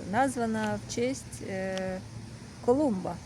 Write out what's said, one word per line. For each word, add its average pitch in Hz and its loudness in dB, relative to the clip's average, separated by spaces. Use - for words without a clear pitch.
названа 220 2
в - -6
честь, 247 -2
е, 190 -2
Колумба. 214 4